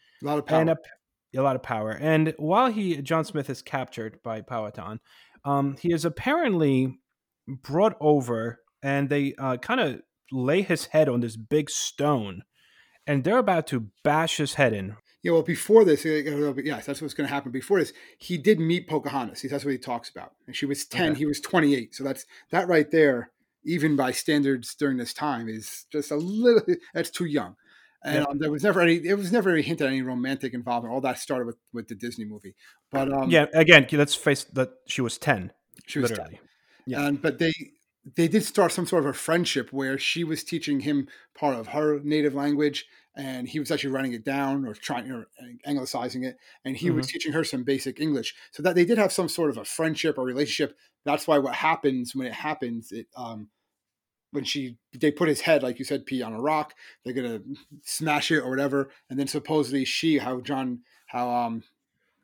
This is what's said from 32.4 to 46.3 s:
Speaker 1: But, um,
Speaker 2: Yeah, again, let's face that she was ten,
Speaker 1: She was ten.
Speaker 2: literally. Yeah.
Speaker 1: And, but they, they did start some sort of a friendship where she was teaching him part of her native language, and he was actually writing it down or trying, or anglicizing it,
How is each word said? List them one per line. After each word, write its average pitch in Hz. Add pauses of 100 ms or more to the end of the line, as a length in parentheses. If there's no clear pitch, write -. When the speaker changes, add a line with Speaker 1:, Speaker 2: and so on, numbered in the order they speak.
Speaker 1:
But, 135
um, 135
Speaker 2:
Yeah, 151
again, 160
let's 147
face -
that 131 (160)
she -
was 117
ten, 104 (360)
Speaker 1:
She -
was 123
ten. 107
Speaker 2:
literally. - (460)
Yeah. 143
Speaker 1:
And, 143
but 143
they, 165 (640)
they 165
did 185
start 180
some 175
sort 160
of 143
a 127
friendship 160
where 135
she 170
was 156
teaching 143
him 143 (260)
part 143
of 117
her 151
native 147
language, 143 (320)
and 131
he 156
was 147
actually 139
writing 131
it 113
down 139
or 107
trying, 117
or 117 (400)
anglicizing 127
it, 127 (260)